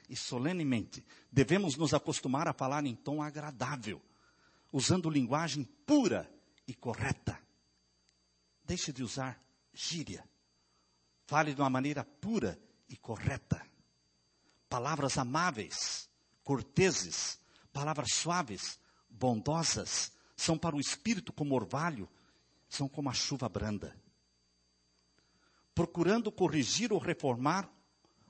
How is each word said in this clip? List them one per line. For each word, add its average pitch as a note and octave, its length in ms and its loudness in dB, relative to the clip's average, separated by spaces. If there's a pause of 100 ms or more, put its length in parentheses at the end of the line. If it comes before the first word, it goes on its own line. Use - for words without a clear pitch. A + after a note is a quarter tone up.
e B2+ 60 -12
solenemente. C3 920 -2 (280)
Devemos C#3 440 4
nos D3+ 180 2
acostumar C#3+ 520 0
a D#3 60 0
falar C#3 320 -2
em B2 100 -2
tom D3+ 280 -4
agradável, C#3 800 -6 (680)
usando D#3+ 380 2
linguagem C#3+ 560 0 (220)
pura F#3+ 440 4 (360)
e A#2+ 80 -10
correta. - 680 -4 (1200)
Deixe F3 280 -4
de C3 100 -6
usar C3 400 -6 (300)
gíria. C3 500 -6 (1040)
Fale D3+ 280 2
de C3 60 -2
uma C3+ 100 4
maneira C3+ 340 0
pura F#3 560 -2 (280)
e B2 80 -16
correta. - 720 -4 (1000)
Palavras C#3 480 0
amáveis, C3+ 920 -2 (360)
corteses, C3+ 960 0 (320)
palavras C#3+ 400 -2
suaves, D#3 640 -2 (300)
bondosas, B2 1040 0 (240)
são E3 220 2
para D#3+ 180 -2
o C#3+ 40 0
espírito - 520 -2
como C#3+ 220 0
orvalho, B2 540 0 (600)
são C#3 200 -4
como C#3+ 200 -4
a A#2 60 0
chuva B2 340 -2
branda. G2+ 480 -4 (1800)
Procurando F#3+ 540 2
corrigir D#3+ 600 2
ou F#3+ 60 4
reformar D3 760 0 (580)